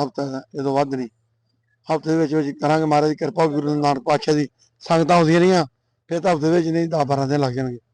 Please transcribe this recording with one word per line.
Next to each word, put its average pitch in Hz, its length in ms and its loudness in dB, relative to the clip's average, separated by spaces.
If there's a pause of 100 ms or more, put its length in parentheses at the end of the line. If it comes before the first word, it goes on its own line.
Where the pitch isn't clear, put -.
ਹਫ਼ਤਾ 139 220 -6
ਦਾ, 135 160 -10 (140)
ਇਹ 139 80 -8
ਤੋਂ 135 120 -2
ਵੱਧ 139 200 0
ਨਹੀਂ। 127 120 -6 (880)
ਹਫ਼ਤੇ 156 160 -4
ਦੇ 160 60 2
ਵਿੱਚ 151 160 0
ਵਿੱਚ 143 280 -2
ਕਰਾਂਗੇ, 156 240 0
ਮਹਾਰਾਜ 151 240 2
ਦੀ 151 60 -2
ਕਿਰਪਾ, 165 300 -2
ਗੁਰੂ 147 300 -2
ਨਾਨਕ 143 240 0
ਪਾਤਸ਼ਾਹ 151 360 0
ਦੀ 147 120 0 (320)
ਸੰਗਤਾਂ 165 380 2
ਆਉਂਦੀਆਂ 165 220 4
ਰਹੀਆਂ, 180 260 4 (420)
ਫਿਰ 170 120 -4
ਤਾਂ 175 160 0
ਹਫ਼ਤੇ 156 160 0
ਵਿੱਚ 170 160 2
ਨਹੀਂ, 165 200 0
ਦਸ 156 180 0
ਬਾਰਾਂ 135 220 -2
ਦਿਨ 147 120 0
ਲੱਗ 131 140 -2
ਜਾਣਗੇ। 127 240 -6 (160)